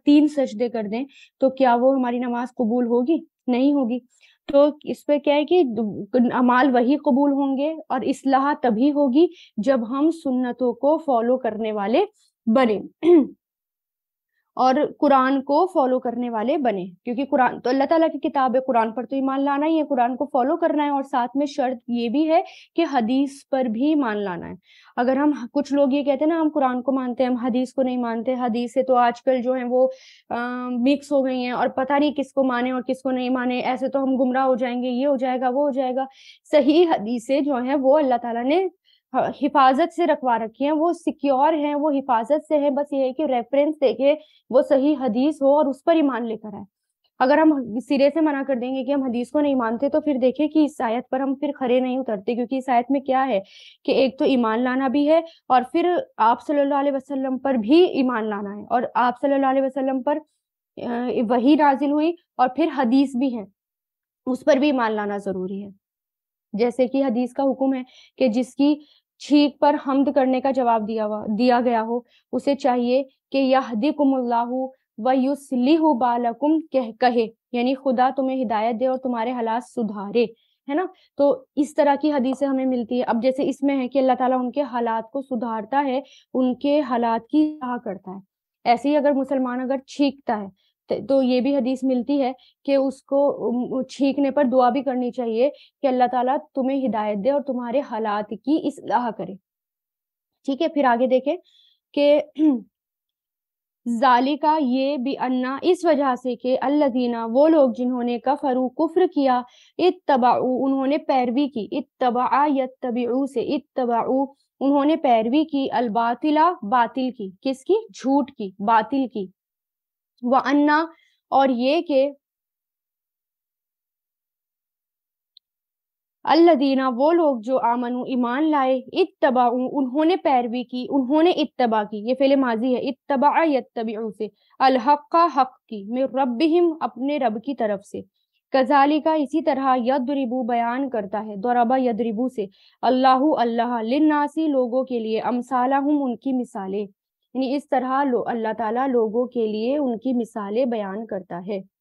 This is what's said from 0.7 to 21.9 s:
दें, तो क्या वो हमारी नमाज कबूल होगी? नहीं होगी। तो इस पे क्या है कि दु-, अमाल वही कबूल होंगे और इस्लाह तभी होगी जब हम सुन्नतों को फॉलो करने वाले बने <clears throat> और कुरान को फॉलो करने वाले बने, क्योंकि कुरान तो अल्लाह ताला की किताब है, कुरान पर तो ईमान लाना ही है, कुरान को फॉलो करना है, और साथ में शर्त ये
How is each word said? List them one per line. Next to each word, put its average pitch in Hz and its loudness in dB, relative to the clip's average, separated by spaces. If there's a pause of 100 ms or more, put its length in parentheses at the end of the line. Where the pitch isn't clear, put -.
दें, 226 -6 (360)
तो 269 4
क्या 254 4
वो 254 4
हमारी 247 -2
नमाज 240 -4 (100)
कबूल 240 0
होगी? 247 0 (240)
नहीं 262 2
होगी। 254 0 (480)
तो 277 4 (260)
इस - -8
पे 294 2
क्या 285 0
है 294 0
कि 349 4
दु-, 233 -2
अमाल 247 2
वही 247 2 (100)
कबूल 285 2
होंगे 277 -2 (180)
और 247 -2
इस्लाह 269 0 (100)
तभी 240 2
होगी 285 2 (300)
जब 233 0
हम 277 0
सुन्नतों 254 -2
को 294 2
फॉलो 254 0
करने 220 -4
वाले 214 0 (400)
बने 220 2 (220)
<clears throat> 320 6 (1200)
और 262 2
कुरान 269 2
को 285 2
फॉलो 262 2
करने 240 -4
वाले 233 -2
बने, 208 -2 (180)
क्योंकि 247 -4
कुरान 254 0
तो 233 -4
अल्लाह 269 0
ताला 330 4
की 302 -6
किताब 262 0
है, 269 2
कुरान 233 0
पर 233 -8
तो 269 -6
ईमान 269 -2
लाना 277 0
ही 320 2
है, 302 0
कुरान 254 0
को 277 -4
फॉलो 277 0
करना 302 0
है, 294 -2
और 277 -2
साथ 247 -4
में 285 0
शर्त 262 -4
ये 240 -2